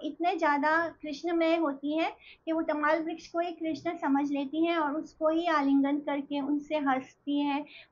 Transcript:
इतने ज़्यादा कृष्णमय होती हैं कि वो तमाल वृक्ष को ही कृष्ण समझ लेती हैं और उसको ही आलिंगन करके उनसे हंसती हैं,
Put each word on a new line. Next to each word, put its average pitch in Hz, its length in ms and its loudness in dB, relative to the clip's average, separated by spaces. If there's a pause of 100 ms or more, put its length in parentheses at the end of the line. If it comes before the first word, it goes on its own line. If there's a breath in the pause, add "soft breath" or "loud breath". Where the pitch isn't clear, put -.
इतने 330 340 0
ज़्यादा 311 520 2
कृष्णमय 330 640 0
होती 294 420 0
हैं 339 140 0 (340 loud breath)
कि 320 60 -2
वो 320 100 0
तमाल 311 420 0
वृक्ष 330 240 -8
को 339 120 -4
ही 349 120 -2
कृष्ण 330 460 -4
समझ 277 340 0
लेती 285 340 -2
हैं 339 120 2
और 294 180 0
उसको 311 340 -2
ही 330 160 2
आलिंगन 277 540 4
करके 285 420 -4
उनसे 294 360 -2
हंसती 277 600 -2
हैं, 285 260 0 (260 loud breath)